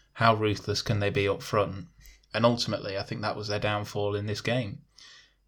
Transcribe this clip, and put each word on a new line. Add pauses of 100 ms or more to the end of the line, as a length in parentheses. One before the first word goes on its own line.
(140)
how
ruthless
can
they
be
up
front. (460)
And
ultimately,
I
think
that
was
their
downfall
in
this
game. (640)